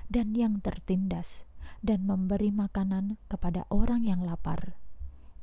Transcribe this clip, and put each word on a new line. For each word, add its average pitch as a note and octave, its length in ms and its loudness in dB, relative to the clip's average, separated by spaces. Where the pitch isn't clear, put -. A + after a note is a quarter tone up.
dan G#3+ 240 0
yang A3 240 2
tertindas, F#3 880 -2
dan G3 240 2
memberi G3 400 2
makanan G3+ 800 0
kepada F3+ 400 -2
orang A#3 400 6
yang F3+ 160 2
lapar. E3 560 0